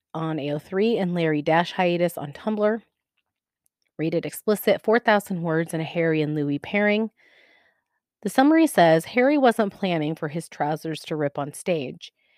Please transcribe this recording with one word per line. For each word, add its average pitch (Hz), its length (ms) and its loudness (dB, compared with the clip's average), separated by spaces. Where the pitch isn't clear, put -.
on 160 260 -6
A 143 140 -6
O 147 60 -4
three 202 400 -2
and 180 160 -2
Larry 160 260 0
dash 160 320 2
hiatus 175 460 0
on 143 140 -10
Tumblr. 214 500 -2
Rated 160 300 -2
explicit, - 560 0
four 220 160 4
thousand 202 440 0
words, 165 300 -2
and 160 80 -2
a 156 60 -4
Harry 165 340 0
and 151 140 -2
Louis 143 240 -2
pairing. 208 520 0
The 208 80 -6
summary 311 380 4
says, 165 400 4
"Harry 277 320 2
wasn't 226 340 2
planning 160 420 -2
for 156 140 -6
his 160 200 -8
trousers 156 540 -6
to 160 140 -8
rip 147 220 -4
on 147 160 -6
stage. - 580 -6